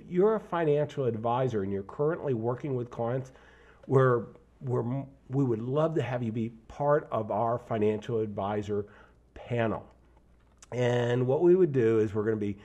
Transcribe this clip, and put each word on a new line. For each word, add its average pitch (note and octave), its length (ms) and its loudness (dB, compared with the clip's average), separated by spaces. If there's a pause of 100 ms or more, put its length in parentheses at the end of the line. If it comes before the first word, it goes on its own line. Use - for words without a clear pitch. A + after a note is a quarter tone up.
you're G3 260 2
a G#3 60 -2
financial D3 680 0
advisor A#2 560 0
and G2 100 -4
you're G2 100 -2
currently D3 520 -2
working B2 400 -4
with A#2+ 160 -4
clients, B2 420 -4 (540)
we're, B2+ 400 4 (340)
we're, B2 440 -4 (260)
we C#3 140 2
would A2+ 180 0
love D3+ 320 0
to D#3 80 0
have B2 200 -4
you A2 100 -4
be A2+ 180 -4 (180)
part G#3+ 420 0
of A2 200 -2
our A#2 280 0
financial G#2+ 600 -2
advisor G#2 640 -4 (480)
panel. A2+ 540 -2 (840)
And B2 540 0
what C#3+ 160 2
we F3 120 8
would F3+ 180 4
do A2+ 260 4
is G#2+ 160 2
we're G#2+ 100 0
gonna A2 120 0
be G#2 280 -4